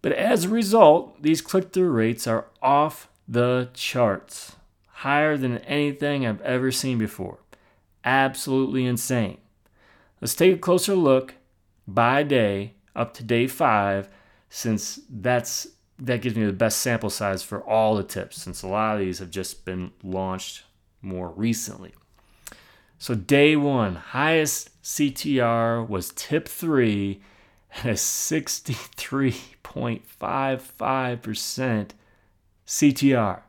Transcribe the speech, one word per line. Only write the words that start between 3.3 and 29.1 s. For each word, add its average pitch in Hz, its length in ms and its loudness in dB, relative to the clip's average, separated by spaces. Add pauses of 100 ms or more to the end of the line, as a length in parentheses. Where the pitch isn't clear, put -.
charts, - 800 -2 (320)
higher 147 480 0
than 127 220 -2
anything 143 680 -2
I've 107 140 -2
ever 127 320 0
seen 127 260 -2
before. 104 400 -6 (640)
Absolutely 131 840 0
insane. 123 540 -2 (840)
Let's - 140 -4
take 180 220 6
a - 20 -10
closer 180 380 0
look 135 400 2 (500)
by 120 380 2
day 107 500 0 (220)
up 117 180 -4
to - 100 -16
day 117 220 2
five, 101 600 0 (420)
since - 480 -4 (100)
that's, 120 600 -2 (320)
that 120 220 -2
gives 117 120 -2
me 110 100 2
the 101 80 0
best 110 280 0
sample 117 280 -2
size 95 360 -4
for - 180 -8
all 110 320 4
the 101 80 0
tips, - 400 -10
since 90 200 -12
a 95 60 -8
lot 107 280 -2
of 104 40 -2
these 92 200 -4
have 90 100 -14
just 92 340 -10
been 92 280 -8 (100)
launched 92 600 -6 (360)
more 92 300 -8
recently. 107 640 -6 (1080)
So - 160 -6
day 143 420 4
one, 127 400 0
highest 151 760 -2 (160)
C 143 240 -2
T 135 300 -2
R 117 420 2
was 104 280 -6
tip - 380 -4
three 107 720 0 (580)
at - 80 -6
a 113 100 0
sixty-three - 1400 -4 (260)